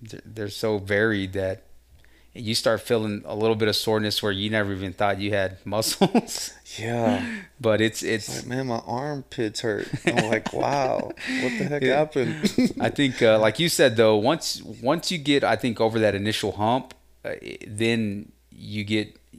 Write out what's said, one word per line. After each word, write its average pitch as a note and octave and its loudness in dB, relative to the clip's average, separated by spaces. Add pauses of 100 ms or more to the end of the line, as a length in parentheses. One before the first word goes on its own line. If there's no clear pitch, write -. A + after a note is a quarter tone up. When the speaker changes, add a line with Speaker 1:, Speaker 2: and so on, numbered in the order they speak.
Speaker 1:
they're, G#2+ -16
they're G#2 -8
so G#2+ 0
varied G2+ 0
that F#2+ -2 (720)
you A2+ -4
start A2 2
feeling G#2+ 0
a G#2+ -8
little A2 2
bit G#2+ 2
of G#2 2
soreness G#2+ 0
where G#2+ 2
you G2 -2
never G#2 0
even F#2 -4
thought G2+ 0
you G2+ -2
had F#2+ -2
<laughs> - -20
muscles. - 0 (260)
Speaker 2:
Yeah. A2 0 (360)
Speaker 1:
But A2 2
it's, A2 0
Speaker 2:
It's G#2+ -2
Speaker 1:
it's B2+ -8
Speaker 2:
like, - -12
"Man, C3 -4
my A#2 -4
armpits B2+ -4
hurt." G#2+ -2 (200)
I'm A#2 2
like, A2+ -2
Speaker 1:
<laughs> - -
Speaker 2:
"Wow, C3 0 (300)
what B3 -2
the - -2
heck C#3+ -2
Speaker 1:
Yeah. C3 2
Speaker 2:
happened?" D#3 0
<laughs> - -10
Speaker 1:
I A#2 2
think, C3+ 0
uh, A2 8
like G#2+ 2
you E3+ 2
said, B2+ 4
though, A2 6
once, B2 0
once A#2 -4
you F3+ -2
get, C#3+ 2
I G#2+ 4
think, A2+ -2
over A2+ 2
that G#2 4
initial G#2 -2
hump, A2+ -2 (300)
uh, - -6 (120)
i-, - -12 (100)
then A2 -2 (180)
you G#2 -8
get, G#2+ -2 (200)